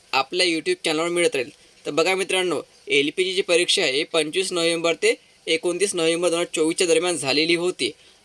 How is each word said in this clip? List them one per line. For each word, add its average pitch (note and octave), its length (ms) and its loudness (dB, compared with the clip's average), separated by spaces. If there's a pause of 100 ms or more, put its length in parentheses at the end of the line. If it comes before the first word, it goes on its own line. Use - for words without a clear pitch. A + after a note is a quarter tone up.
(120)
आपल्या F3 340 0
YouTube E3 380 -2
चॅनलवर D#3+ 240 0
मिळत F3 260 2
राहील. B2+ 140 -4 (380)
तर E3 40 -6
बघा E3 240 2
मित्रांनो, F#3 460 -2 (280)
एलपीची D#3 440 0
जी F#3 100 0
परीक्षा F3 400 2
आहे, C#3+ 100 2
ही D3 120 0
पंचवीस E3 480 -2
नोव्हेंबर E3+ 420 0
ते G#3 200 0 (320)
एकोणतीस F3 480 -2
नोव्हेंबर E3+ 340 0
दोन E3 100 0
हजार F3 160 -4
चोवीसच्या D#3+ 320 0
दरम्यान E3 300 2
झालेली D3 380 0
होती. E3+ 360 -2 (340)